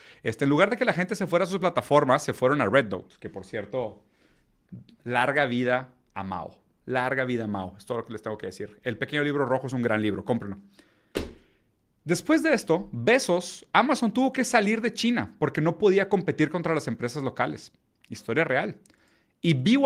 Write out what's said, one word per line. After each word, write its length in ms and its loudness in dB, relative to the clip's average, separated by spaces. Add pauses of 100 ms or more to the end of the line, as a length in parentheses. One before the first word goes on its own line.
(220)
este, 220 -4
en 60 2
lugar 200 4
de 80 -4
que 80 -2
la 80 2
gente 220 -4
se 120 -4
fuera 180 2
a 20 -2
sus 120 -4
plataformas, 640 2
se 100 -4
fueron 280 2
a 40 2
Red 240 2
Note, 300 -10
que, 100 -14
por 160 -16
cierto, 580 -8 (1000)
larga 420 0
vida 440 0 (240)
a 100 -8
Mao. 360 -10 (260)
Larga 380 -2
vida 220 -2
a 20 -6
Mao. 300 -6
Es 80 -20
todo 140 -6
lo 60 -8
que 80 -14
les 80 -12
tengo 160 -8
que 100 -10
decir. 360 -12
El 140 -6
Pequeño 260 -2
Libro 220 0
Rojo 220 -2
es 60 -8
un 80 -2
gran 200 0
libro. 240 -2
Cómprenlo. 320 -4 (1500)
Después 400 0
de 100 2
esto, 380 0
Bezos, 800 0
Amazon 400 2
tuvo 220 0
que 100 0
salir 380 2
de 120 -2
China 440 -2
porque 240 0
no 160 2
podía 320 4
competir 400 2
contra 240 -2
las 140 -2
empresas 360 -4
locales. 480 -4 (360)
Historia 360 -2
real. 340 -2 (640)
Y 120 4
B 320 4